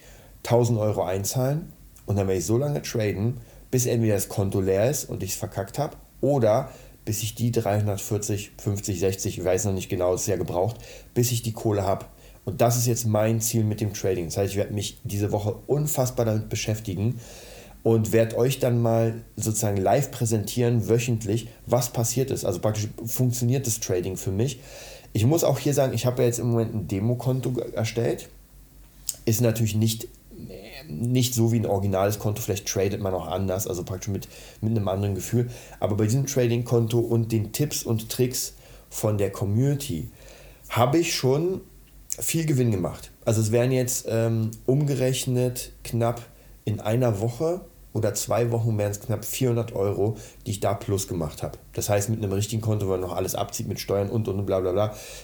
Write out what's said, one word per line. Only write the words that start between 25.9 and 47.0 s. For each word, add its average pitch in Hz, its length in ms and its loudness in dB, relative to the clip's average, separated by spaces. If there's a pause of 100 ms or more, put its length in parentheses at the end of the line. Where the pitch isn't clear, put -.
ich 117 120 0
habe 127 160 2
ja 123 60 6
jetzt 117 100 0
im 120 120 0
Moment 113 220 2
ein 101 140 -4
Demokonto 120 640 0
ge-, - 240 -4
erstellt. 117 540 -2 (960)
Ist 113 160 2
natürlich 113 340 2
nicht, 113 340 0 (800)
nicht 120 460 0
so 113 180 4
wie 117 80 4
ein 98 60 0
originales 98 520 2
Konto, 107 240 -2
vielleicht - 240 -4
tradet 101 340 0
man 95 140 -2
auch 85 140 -4
anders, 95 400 -2
also 90 160 -4
praktisch 92 240 -6
mit, 98 180 -4 (340)
mit 110 120 0
einem 101 160 0
anderen 98 260 0
Gefühl. 117 340 0 (300)
Aber 101 180 0
bei 107 80 2
diesem 135 220 2
Trading-Konto 120 720 2
und 113 320 2
den 107 220 0
Tipps - 320 -2
und 110 240 -2
Tricks - 460 -2 (360)
von 107 280 0
der 98 120 0
Community 113 800 -2 (580)
habe 131 300 4
ich 170 160 2
schon 156 460 2 (580)
viel 160 280 -2
Gewinn 127 260 2
gemacht. 87 380 -4 (140)
Also 113 160 4
es 107 120 0
wären 120 180 4
jetzt, 127 380 0
ähm, 113 420 2 (160)
umgerechnet 127 1080 0 (120)
knapp 117 380 0 (420)
in 104 160 -2
einer 113 400 2